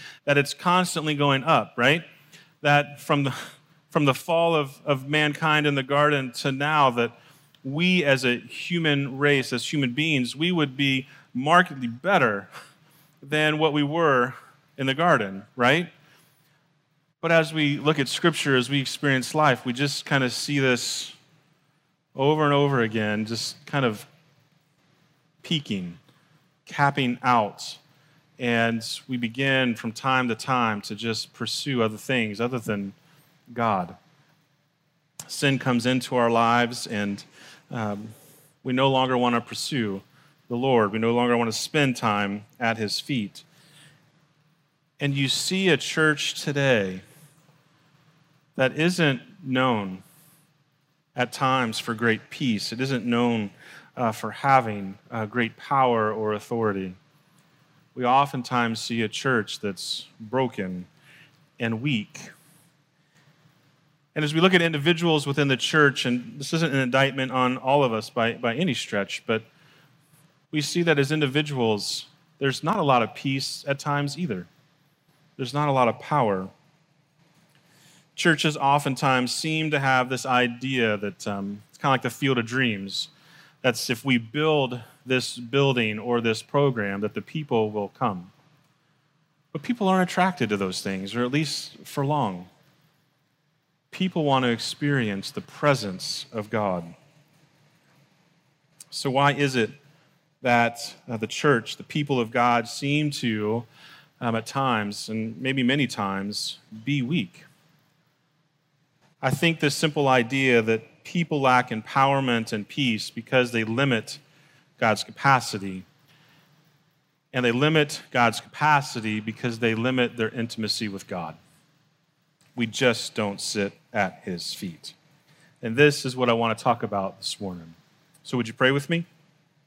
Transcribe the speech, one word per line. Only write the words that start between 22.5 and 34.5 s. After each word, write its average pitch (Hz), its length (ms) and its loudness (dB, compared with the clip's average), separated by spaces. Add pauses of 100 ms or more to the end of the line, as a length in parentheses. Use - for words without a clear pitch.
over 139 280 4
again, 107 460 0
just - 400 -8
kind 135 180 0
of 107 220 -2 (1400)
peaking, 90 560 -6 (640)
capping 139 560 0
out. 117 560 0 (600)
And 117 440 0 (240)
we 127 100 -4
begin 127 580 0
from 113 160 -8
time 127 380 0
to 110 60 -2
time 113 460 0
to 107 140 -10
just 110 360 -6
pursue 123 520 -4
other 107 120 0
things 110 460 -2
other 123 160 -2
than 101 360 -4 (600)
God. 104 420 0 (1300)